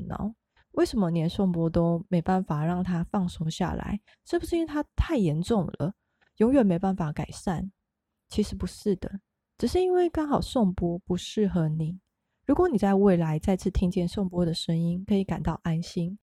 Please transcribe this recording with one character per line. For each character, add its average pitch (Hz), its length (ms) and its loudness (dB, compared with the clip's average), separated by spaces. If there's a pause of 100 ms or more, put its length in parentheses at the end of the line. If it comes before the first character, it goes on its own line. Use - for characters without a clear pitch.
恼， 214 260 -6 (380)
为 349 140 2
什 277 120 -2
么 180 140 2
连 165 180 2
颂 190 220 2
钵 165 180 0
都 170 380 2
没 175 140 0
办 190 200 0
法 151 220 -2
让 175 180 0
他 180 220 -2
放 185 240 -2
松 160 240 -4
下 160 220 -4
来？ - 260 -4 (260)
是 349 140 -2
不 - 60 -8
是 - 100 -2
因 339 60 2
为 330 40 -2
他 294 160 -4 (140)
太 - 220 0
严 165 240 2
重 202 240 0 (140)
了， 170 140 -2 (440)
永 226 140 4
远 269 140 6
没 175 140 4
办 190 160 0
法 156 160 -4
改 - 200 -6
善？ 190 400 -6 (560)
其 - 140 -2
实 202 140 -4
不 190 100 -6
是 185 300 -2
的， 196 240 -8 (400)
只 - 80 0
是 359 120 0
因 370 140 2
为 359 160 4
刚 311 180 -2
好 285 140 2
颂 202 320 0
钵 175 260 -2
不 - 160 -4
适 202 320 -2
合 170 220 0
你。 160 300 -4 (480)
如 285 80 4
果 359 120 4
你 254 120 0
在 196 160 4
未 196 200 6
来 160 220 2
再 185 180 0
次 185 140 -2
听 180 220 0
见 175 160 0
颂 190 200 -4
钵 180 160 0
的 165 80 0
声 165 260 -2
音， 170 280 0
可 - 80 0
以 196 100 4
感 160 200 -4
到 160 200 -2
安 165 180 0
心， 180 460 -4